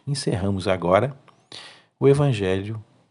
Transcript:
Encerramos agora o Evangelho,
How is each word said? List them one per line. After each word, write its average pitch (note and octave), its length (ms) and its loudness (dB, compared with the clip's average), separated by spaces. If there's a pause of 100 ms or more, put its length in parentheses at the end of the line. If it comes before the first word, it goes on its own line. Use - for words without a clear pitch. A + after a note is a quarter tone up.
Encerramos G2 640 -4
agora F#2+ 500 2 (840)
o C3 80 2
Evangelho, G#2+ 760 0 (280)